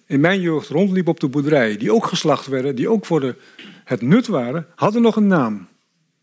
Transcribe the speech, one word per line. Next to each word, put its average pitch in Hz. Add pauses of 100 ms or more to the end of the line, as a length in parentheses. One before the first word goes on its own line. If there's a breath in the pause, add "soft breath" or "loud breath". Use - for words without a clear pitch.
in 139
mijn 185
jeugd 160
rondliep 185
op 165
de 151
boerderij, 135
die 147
ook 226
geslacht 160
werden, 135
die 143
ook 220
voor 160
de, 131 (500 loud breath)
het 117
nut 190
waren, 151
hadden 214
nog 220
een 208
naam. 113 (540)